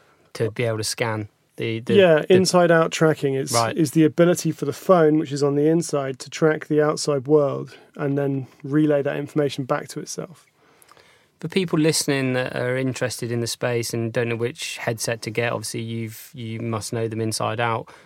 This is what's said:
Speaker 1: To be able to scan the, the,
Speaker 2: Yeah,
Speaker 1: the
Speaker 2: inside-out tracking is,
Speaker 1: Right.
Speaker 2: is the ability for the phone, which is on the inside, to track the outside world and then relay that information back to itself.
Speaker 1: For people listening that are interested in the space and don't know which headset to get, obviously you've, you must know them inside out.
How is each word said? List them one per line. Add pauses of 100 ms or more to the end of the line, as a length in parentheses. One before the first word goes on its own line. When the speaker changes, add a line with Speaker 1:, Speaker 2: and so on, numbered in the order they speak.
(340)
Speaker 1:
To
be
able
to
scan (280)
the,
the,
Speaker 2:
Yeah,
Speaker 1:
the
Speaker 2:
inside-out
tracking
is,
Speaker 1:
Right.
Speaker 2:
is
the
ability
for
the
phone,
which
is
on
the
inside,
to
track
the
outside
world (180)
and
then (160)
relay
that
information
back
to
itself. (960)
Speaker 1:
For
people
listening
that
are
interested
in
the
space
and
don't
know
which
headset
to
get,
obviously
you've,
you
must
know
them
inside
out. (160)